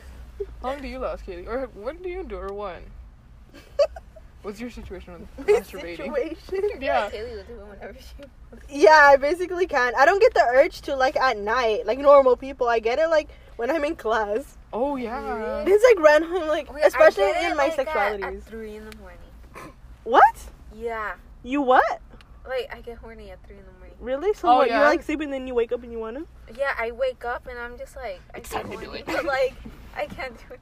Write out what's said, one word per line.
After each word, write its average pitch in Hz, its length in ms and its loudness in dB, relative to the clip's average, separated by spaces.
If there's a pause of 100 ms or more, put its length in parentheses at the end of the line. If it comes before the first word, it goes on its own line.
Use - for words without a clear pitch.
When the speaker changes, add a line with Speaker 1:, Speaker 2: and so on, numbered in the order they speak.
(640)
Speaker 1:
How 247 80 -8
long 285 100 -8
do 262 60 -12
you 254 140 -10
last, 180 260 -8
Katie? 180 220 -12
Or 247 260 -6
when 254 280 -12
do 370 60 -8
you 359 140 -8
do 220 160 -12
it, 190 120 -10
or 202 40 -10
when? 202 280 -12 (800)
Speaker 2:
<laughs> - 800 -6
Speaker 1:
What's 202 180 -12
your 240 100 -10
situation 185 560 -16 (100)
with 277 120 -14
Speaker 2:
My 415 60 6
Speaker 1:
masturbating? 392 420 -6
Speaker 2:
situation? 320 760 -6
Speaker 1:
<laughs> 294 60 -14
Yeah. 226 300 -2
Speaker 3:
Kaylee 233 260 -12
will 196 80 -14
do 220 100 -20
it 208 140 -18
whenever 196 300 -18
she - 160 -20 (380)
wants. - 180 -20
Speaker 2:
Yeah, 294 420 8
I 277 40 10
basically 349 500 -2
can. 247 320 0
I 269 60 6
don't 381 180 4
get 508 120 8
the 339 140 4
urge 262 340 2
to, 294 120 -6
like, 269 220 0
at 254 220 0
night, 214 460 -2
like 220 140 -2
normal 277 380 8
people. 262 320 -4
I 233 100 2
get 226 220 -2
it, 320 80 2
like, 311 200 0 (280)
when 240 160 -2
I'm 311 120 -2
in 320 120 -4
class. 220 600 -4 (160)
Speaker 1:
Oh, 269 220 -2
yeah. 247 240 -8 (460)
Speaker 3:
Really? 359 80 2
Speaker 2:
It's, 415 100 4
like, 427 220 8
random, 320 420 4
like, 311 260 -4
Speaker 3:
Wait, 302 120 0
I - 20 8
Speaker 2:
especially 381 460 4
Speaker 3:
get 349 140 -2
it, 349 40 -2
Speaker 2:
in 320 60 -4
my 285 120 0
Speaker 3:
like, 320 120 -4
at, 262 80 -4
Speaker 2:
sexualities. 202 480 -4
Speaker 3:
at 208 80 -16
three 214 320 -14
in 214 120 -18
the 220 100 -18
morning. 180 200 -20 (840)
Speaker 2:
What? 339 320 6 (360)
Speaker 3:
Yeah. 220 420 -8 (280)
Speaker 2:
You 269 200 -2
what? 285 380 2 (460)
Speaker 3:
Like, 254 260 -8
I 233 80 -16
get 233 180 -16
horny 220 340 -18
at 180 120 -20
three 196 120 -20
in 196 80 -20
the 185 80 -20
morning. - 260 -20
Speaker 2:
Really? 277 360 -2
So - 140 -2
Speaker 1:
Oh, - 100 8
Speaker 2:
what, 539 100 4
Speaker 1:
yeah. 330 100 0
Speaker 2:
you, 285 60 4
like, 311 180 4
sleep 294 180 -4
and 285 120 -8
then 262 160 -8
you 254 60 -8
wake 233 180 0
up 240 100 -4
and 240 80 -16
you 233 80 -12
wanna? 226 240 -10 (340)
Speaker 3:
Yeah, 554 220 -4
I 233 140 -6
wake 247 320 -6
up 240 240 -8
and 247 100 -14
I'm 240 180 -14
just 269 200 -18
like, 240 240 -12 (120)
I - 60 -18
Speaker 1:
It's 240 120 -16
Speaker 3:
feel - 100 -8
Speaker 1:
time - 100 -12
to 202 60 -12
do - 80 -14
Speaker 3:
horny, - 160 -14
Speaker 1:
it. - 60 -18
Speaker 3:
but, 320 180 -4
like, 269 300 -2 (420)
I 294 100 -6
can't 254 300 -12
do - 260 -20